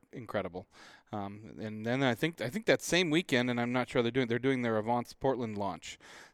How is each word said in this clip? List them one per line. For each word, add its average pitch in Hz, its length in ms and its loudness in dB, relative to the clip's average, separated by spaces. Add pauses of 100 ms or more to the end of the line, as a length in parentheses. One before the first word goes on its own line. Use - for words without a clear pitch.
(120)
incredible. 95 540 -6 (460)
Um, 101 400 -10 (100)
and 107 240 -8
then 123 160 0
I 127 140 4
think, 160 260 -2
I 117 80 -2
think 202 160 -6
that 135 160 6
same 170 300 2
weekend, 131 400 2
and 120 100 0
I'm 120 100 0
not 123 160 0
sure 127 140 2
they're 117 100 4
doing, 127 160 2
they're 117 120 0
doing 127 240 2
their 113 160 2
Avance 117 340 0
Portland 113 460 -2
launch. 92 400 -6 (340)